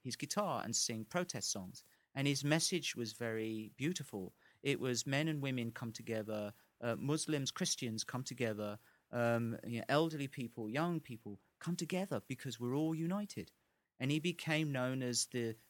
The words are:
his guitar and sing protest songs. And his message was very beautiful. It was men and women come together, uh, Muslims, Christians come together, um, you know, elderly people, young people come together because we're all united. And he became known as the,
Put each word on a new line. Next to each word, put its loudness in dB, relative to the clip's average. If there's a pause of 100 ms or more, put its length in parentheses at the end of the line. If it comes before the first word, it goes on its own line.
his -4
guitar 0
and -2
sing 0
protest -2
songs. -8 (300)
And 2
his 4
message 2
was -4
very -2
beautiful. -2 (300)
It 2
was 0
men 2
and 0
women 0
come -6
together, -4 (280)
uh, 0
Muslims, 0
Christians -2
come -4
together, -2 (340)
um, 4
you -2
know, -4
elderly 4
people, -6
young 2
people -10 (200)
come -2
together 0
because -6
we're 0
all 2
united. -2 (480)
And 2
he 4
became 2
known 2
as 0
the, 0 (140)